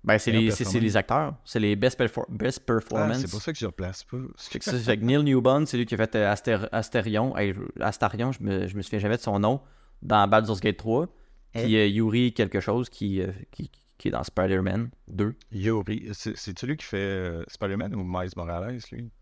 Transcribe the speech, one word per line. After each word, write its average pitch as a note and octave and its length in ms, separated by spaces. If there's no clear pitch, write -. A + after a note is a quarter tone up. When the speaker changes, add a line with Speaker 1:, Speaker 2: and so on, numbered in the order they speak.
Speaker 1:
Ben, G2+ 140
c'est A#2 120
Speaker 2:
Meilleure A2+ 140
Speaker 1:
les, A2 80
c'est, G2+ 60
c'est B2+ 60
Speaker 2:
performance. G#2+ 200
Speaker 1:
les G#2 120
acteurs. C3+ 380
C'est - 160
les G#2 160
best B2+ 220
perfor-, A#2 300
best A#2 340
Speaker 2:
Ah, - 40
Speaker 1:
performance. A2 520
Speaker 2:
c'est C3+ 120
pour G#2+ 120
ça E3 100
que D3 60
je A#2 80
replace F#2 380
pas. - 140
Speaker 1:
Fait - 240
que - 40
ça, B2+ 140
fait A2+ 200
que G#2 60
Neil C#3 200
Newborn, C3+ 420
c'est C3 100
lui A#2+ 100
qui - 80
a - 20
fait, A2 180
euh, G#2 160
Aster-, G#2 400
Asterion. A2 680
Hey, G2+ 180
je, - 280
Astarion, A2+ 500
je - 100
me, F#2+ 260
je F#2+ 80
me G2+ 60
souviens G#2 180
jamais G#2 160
de - 60
son G2+ 180
nom. A#2 200
Dans G#2 260
Baldur's G#2+ 320
Gate G#2 160
trois. A#2+ 300
Puis, A#2 240
Speaker 2:
Hein ? A2 40
Speaker 1:
euh, G#2+ 80
Yuri A2+ 440
quelque G#2 280
chose A#2 280
qui, G2 320
euh, F#2 120
qui, - 220
qui - 100
est - 40
dans A#1+ 100
Spider-Man F#2+ 680
deux. G2+ 260
Speaker 2:
Yuri, G#2+ 640
c'est, - 240
c'est G2 200
celui C3+ 200
qui - 100
fait, - 100
euh, F#2 520
Spider-Man G2 480
ou F#2+ 80
Miles F#2 320
Morales, F2+ 420
lui ? A#2+ 180